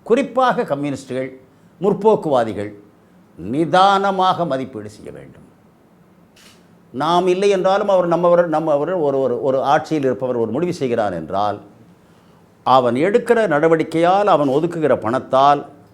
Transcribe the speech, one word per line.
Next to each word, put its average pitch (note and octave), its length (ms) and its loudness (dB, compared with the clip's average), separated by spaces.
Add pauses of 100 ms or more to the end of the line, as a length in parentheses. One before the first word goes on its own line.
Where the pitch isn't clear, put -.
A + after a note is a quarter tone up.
குறிப்பாக B3 600 0
கம்யூனிஸ்டுகள், C3 760 -6 (420)
முற்போக்குவாதிகள் C#3+ 920 0 (680)
நிதானமாக F#3 1080 0
மதிப்பீடு B2 440 -8
செய்ய - 220 -18
வேண்டும். - 360 -20 (1400)
நாம் E3+ 360 0
இல்லை F#3+ 220 2
என்றாலும் G3 400 0
அவர் F3+ 180 2
நம்மவர், F3 400 2
நம்மவர் D#3 460 -2
ஒரு, C#3+ 260 0
ஒரு, A#2+ 220 -2
ஒரு C3 200 0
ஆட்சியில் D3+ 420 0
இருப்பவர் B2+ 320 -2
ஒரு A2+ 160 -2
முடிவு E3 220 -4
செய்கிறான் A#2 380 -2
என்றால், F#2+ 480 -4 (1040)
அவன் B2 320 4
எடுக்கிற A3 520 0
நடவடிக்கையால், E3 760 2
அவன் D3+ 240 2
ஒதுக்குகிற D3+ 460 0
பணத்தால் C3 720 0 (280)